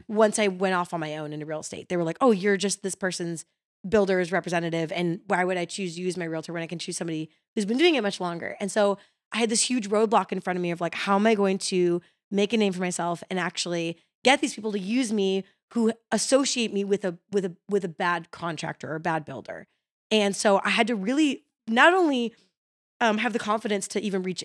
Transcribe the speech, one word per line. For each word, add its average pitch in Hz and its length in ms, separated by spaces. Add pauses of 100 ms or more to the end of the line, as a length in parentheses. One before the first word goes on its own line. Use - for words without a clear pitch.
once 214 320
I 208 100
went 185 260
off 175 180
on 170 60
my 156 180
own 151 160
into 151 120
real 156 160
estate. - 260
They 180 100
were 175 60
like, 165 160
"Oh, 262 120
you're 202 260
just 190 260
this 180 120
person's 170 500 (420)
builder's 185 460
representative, 170 580
and 175 360
why 180 180
would 185 120
I 175 80
choose 175 320
you 180 100
as 175 100
my 175 80
realtor 160 260
when 170 120
I 165 40
can 170 120
choose 175 180
somebody 160 320 (260)
who's 208 100
been 220 120
doing 330 180
it 247 80
much 202 160
longer?" 170 400
And 202 120
so 202 260 (340)
I 214 60
had 226 120
this 220 200
huge 247 200
roadblock 208 440
in 185 80
front 180 160
of 180 60
me 175 80
of, 170 100
like, 165 140
"How 196 200
am 202 100
I 226 100
going 196 240
to 175 420 (300)
make 202 220
a 233 40
name 202 160
for 180 80
myself 175 480
and 190 100
actually 170 580 (260)
get 269 180
these 269 140
people 214 180
to 208 60
use 220 340
me 190 300 (300)
who 226 180 (200)
associate 240 640
me 202 120
with 196 180
a, 175 140 (140)
with 202 120
a, 180 120 (140)
with 202 140
a 190 60
bad 175 420
contractor 156 600
or 156 40
a 160 60
bad 160 240
builder?" 104 420 (420)
And 202 260
so 196 280
I 208 60
had 208 180
to 240 80
really 254 480 (240)
not 262 260
only, 277 400 (680)
um, 220 180
have 226 140
the 233 60
confidence 208 500
to 208 120
even 190 220
reach 185 220